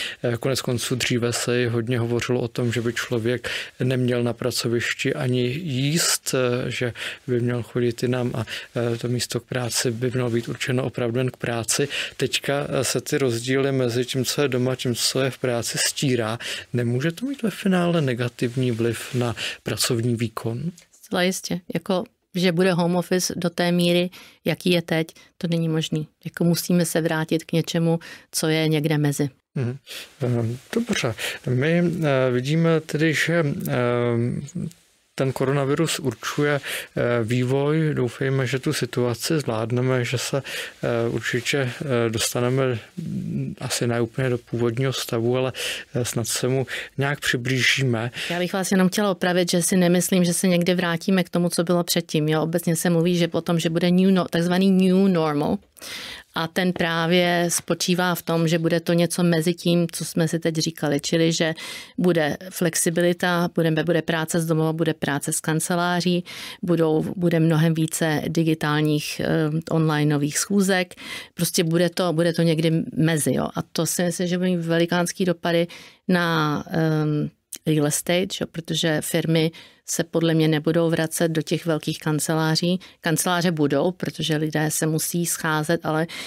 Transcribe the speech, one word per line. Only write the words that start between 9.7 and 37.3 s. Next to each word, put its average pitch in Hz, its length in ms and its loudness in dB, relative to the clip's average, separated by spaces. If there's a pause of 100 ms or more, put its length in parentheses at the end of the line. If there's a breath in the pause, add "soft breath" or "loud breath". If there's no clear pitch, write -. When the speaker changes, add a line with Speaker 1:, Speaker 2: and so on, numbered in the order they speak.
Speaker 1:
by 117 200 -2
mělo 123 180 -2
být 117 180 -2
určeno 127 360 -2
opravdu 123 340 -2
jen 127 140 0
k - 60 -20
práci. 120 500 -2 (300 loud breath)
Teďka, 139 520 -2
eh, 139 140 0
se 123 180 -2
ty - 160 -2
rozdíly 131 540 0
mezi 127 340 0
tím, 127 200 -2
co - 160 0
je 143 60 4
doma, 127 280 0
tím, 123 200 -2 (100)
co - 160 0
je 135 80 2
v - 80 -6
práci, 120 400 -2
stírá. 117 640 0 (340 loud breath)
Nemůže 123 380 0
to 170 140 -8
mít 269 180 -6
ve 214 80 0
finále 175 500 2
negativní 123 680 0
vliv 117 420 -2
na 120 220 0 (280 loud breath)
pracovní 120 520 0
výkon? 120 560 -4 (300)
Speaker 2:
Zcela 190 220 -2
jistě. 180 380 -2 (120)
Jako, 180 300 -2 (320)
že 180 160 2
bude 185 220 2
home 175 220 2
office 180 420 0
do 180 120 -2
té 175 220 0
míry, 175 380 4 (360 loud breath)
jaký 170 260 0
je 170 100 4
teď, 160 260 -2 (300 loud breath)
to - 100 -4
není 165 220 0
možný. 156 380 -2 (180)
Jako, - 180 -4
musíme 170 420 2
se 165 160 0
vrátit 160 420 0
k - 80 -20
něčemu, 165 480 2 (320 loud breath)
co - 160 -2
je 156 200 2
někde 156 300 2
mezi. 147 320 0 (260)
Speaker 1:
Mhm. 127 220 -4 (440 loud breath)
Ehm, 120 360 0 (160)
dobře. 214 400 -2 (360 loud breath)
My, 139 300 2
eh, 147 520 2
vidíme 156 480 2
tedy, 156 340 0
že, 165 320 2 (220)
ehm, 120 720 0 (760)
ten 135 160 0
koronavirus 143 680 0
určuje, 147 600 0
eh, - 420 -6 (220)
vývoj. 139 680 2